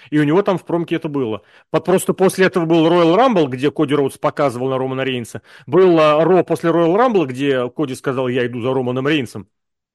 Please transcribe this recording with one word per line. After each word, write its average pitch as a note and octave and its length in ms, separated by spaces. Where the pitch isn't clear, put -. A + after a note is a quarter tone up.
и D3+ 80
у D3+ 40
него D#3 200
там G3 140
в - 80
промке E3+ 300
это D#3 140
было. B2 320
По-, D#3 100
просто F3+ 320
после F#3+ 320
этого F3 200
был D#3+ 220
Royal E3+ 300
Rumble, G#3+ 320
где B2+ 200
Коди D3 260
Роудс C#3 220
показывал C3+ 520
на C3 80
Романа C3 260
Рейнса. B2 380
Был, E3+ 320
а, D#3 240
Ро F3+ 220
после E3+ 260
Royal E3+ 240
Rumble, G#3+ 300
где C3 440
Коди C3 260
сказал: B2+ 340
«Я B2 160
иду A#2+ 160
за B2+ 120
Романом B2+ 360
Рейнсом». B2 380